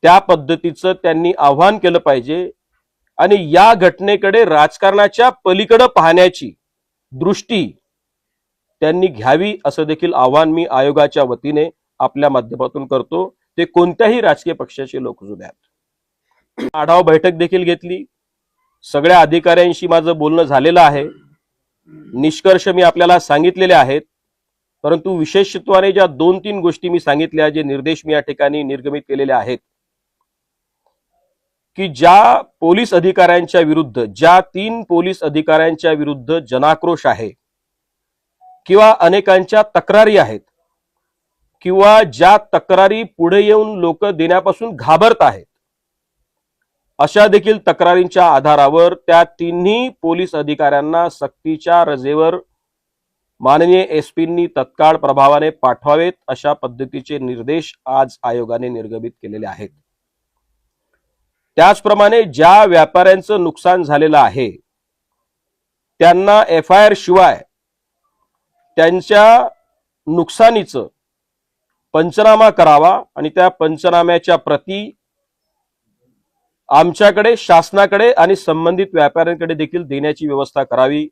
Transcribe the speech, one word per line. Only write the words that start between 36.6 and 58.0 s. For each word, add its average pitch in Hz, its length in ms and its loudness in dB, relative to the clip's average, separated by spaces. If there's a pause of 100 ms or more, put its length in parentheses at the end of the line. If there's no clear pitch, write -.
आहे 110 260 -4 (1300)
किंवा 214 340 6
अनेकांच्या 190 600 2 (140)
तक्रारी 202 420 2
आहेत 113 220 -2 (1200)
किंवा 202 420 4
ज्या 175 340 2 (160)
तक्रारी 196 500 0 (140)
पुढे 170 240 0
येऊन 214 380 0
लोक 175 280 -4
देण्यापासून 185 680 -4
घाबरत 160 460 2
आहेत, 110 240 0 (1500)
अशा 208 280 2
देखील 208 400 0
तक्रारींच्या 180 640 0
आधारावर 147 600 2 (140)
त्या 170 160 4 (160)
तिन्ही 180 500 -4 (120)
पोलीस 170 340 -6
अधिकाऱ्यांना 151 720 -2
सक्तीच्या 160 760 -4
रजेवर 151 520 -4 (1040)
माननीय 165 380 2 (100)
एसपींनी 165 580 -6
तत्काळ 151 500 -2
प्रभावाने 143 540 0
पाठवावेत, 156 640 -2 (140)
अशा 147 260 -6
पद्धतीचे 131 640 -12
निर्देश 131 560 -10 (140)
आज 135 360 -4